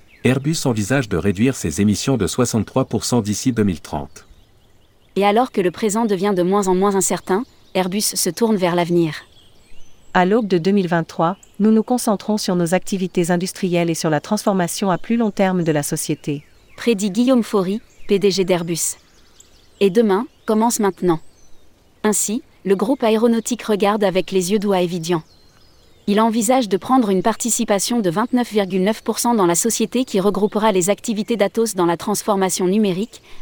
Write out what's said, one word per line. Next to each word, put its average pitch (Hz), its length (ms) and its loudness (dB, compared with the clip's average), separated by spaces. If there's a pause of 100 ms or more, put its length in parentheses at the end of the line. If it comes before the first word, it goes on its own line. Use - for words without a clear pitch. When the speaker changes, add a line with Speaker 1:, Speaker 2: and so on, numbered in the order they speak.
(240)
Speaker 1:
Airbus 135 400 2
envisage 113 440 0
de 90 80 -2
réduire 101 380 2
ses 85 260 -4
émissions 107 360 2
de 98 100 0
soixante-trois 120 600 0
pour - 180 -4
cent 120 160 0
d'ici 104 320 -2
deux 117 100 0
mille 92 180 0
trente. - 460 -12 (880)
Speaker 2:
Et 190 100 0
alors 214 280 2
que 220 80 -2
le 180 100 0
présent 220 360 -2
devient 202 300 0
de 175 60 2
moins 196 240 0
en 185 80 2
moins 196 220 2
incertain, 190 480 -2 (300)
Airbus 190 280 -2
se - 280 -2
tourne 220 260 0
vers 175 180 0
l'avenir. 170 400 2 (1000)
Speaker 3:
À 180 140 4
l'aube 214 220 2
de 185 100 4
deux 180 140 0
mille 196 160 2
vingt-trois, 170 480 -2 (240)
nous 214 100 4
nous 220 140 4
concentrons 214 520 -2
sur 190 200 -2
nos 175 180 0
activités 185 560 -2
industrielles 175 600 0
et 165 40 -2
sur 160 160 -2
la 147 100 2
transformation 196 680 -2
à 170 80 0
plus - 180 -2
long 226 140 0
terme 185 320 0
de 160 100 0
la 147 120 0
société. 151 600 -6 (320)
Speaker 2:
Prédit 208 360 0
Guillaume 240 320 2
Faury, 196 360 -2 (280)
P 202 100 2
D 190 140 2
G 185 120 0
d'Airbus. 170 520 -2 (840)
Et 196 120 4
demain, 214 360 2 (200)
commence 220 340 2
maintenant. 180 400 0 (840)
Ainsi, 208 400 0 (220)
le 190 100 2
groupe 208 300 0
aéronautique 226 580 2
regarde 208 420 0
avec 180 260 0
les 185 220 0
yeux 214 60 4
doux 202 140 0
à 180 100 2
Evidian. 170 400 -2 (840)
Il 202 140 2
envisage 226 480 2
de 196 80 0
prendre 247 320 2
une 190 140 0
participation 220 800 -2
de 185 100 0
vingt-neuf 233 420 -2
virgule 190 300 0
neuf 214 180 0
pour - 200 -4
cent 240 120 0
dans 208 140 2
la 170 80 2
société 226 500 0
qui 202 160 -2
regroupera 202 520 2
les 185 180 2
activités 214 460 -4
d'Atos 208 400 0
dans 180 100 2
la 170 100 2
transformation 190 720 -2
numérique, 196 560 0 (200)